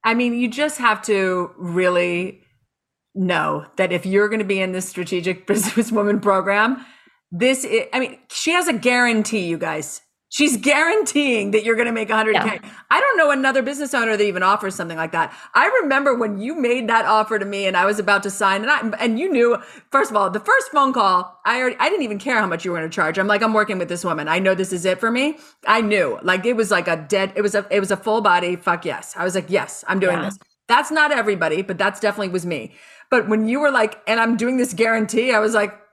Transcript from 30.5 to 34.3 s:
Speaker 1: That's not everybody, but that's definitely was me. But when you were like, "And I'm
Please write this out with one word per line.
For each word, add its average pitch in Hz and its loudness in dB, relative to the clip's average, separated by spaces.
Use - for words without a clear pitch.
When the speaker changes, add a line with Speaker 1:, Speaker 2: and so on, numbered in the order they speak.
Speaker 1:
That's 285 4
not 302 2
everybody, 190 0
but 190 -6
that's 196 -2
definitely 202 -2
was 175 -4
me. 139 -6
But 233 2
when 220 2
you 254 0
were 294 2
like, - 0
"And 226 0
I'm 226 2